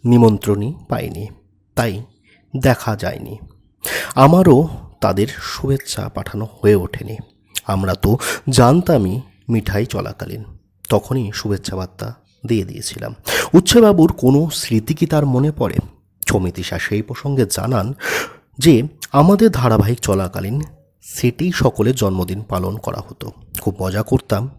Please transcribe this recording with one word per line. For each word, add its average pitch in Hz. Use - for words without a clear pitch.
"নিমন্ত্রণই 113
পাইনি, -
তাই 113
দেখা 117
যায়নি। -
আমারও 156
তাদের 101
শুভেচ্ছা -
পাঠানো 107
হয়ে 104
ওঠেনি। -
আমরা 95
তো 110
জানতামই 127
মিঠাই 107
চলাকালীন, 98
তখনই 107
শুভেচ্ছা 101
বার্তা 98
দিয়ে 110
দিয়েছিলাম।" -
উচ্ছেবাবুর 208
কোনো 143
স্মৃতি 110
কি 160
তার 151
মনে 135
পড়ে? 123
সৌমিতিশা 92
সেই 104
প্রসঙ্গে 131
জানান 107
যে, 131
"আমাদের 196
ধারাবাহিক 113
চলাকালীন 98
সেটেই -
সকলের 131
জন্মদিন 92
পালন 95
করা -
হতো। -
খুব 131
মজা 95
করতাম 123